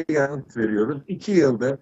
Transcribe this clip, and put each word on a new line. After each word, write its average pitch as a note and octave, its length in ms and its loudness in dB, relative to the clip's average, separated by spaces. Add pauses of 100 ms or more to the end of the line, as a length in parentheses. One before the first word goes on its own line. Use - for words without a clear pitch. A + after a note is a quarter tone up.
yanıt C#3+ 480 -2
veriyoruz. A2 520 0
İki G3 240 -6
yıldır C3+ 500 2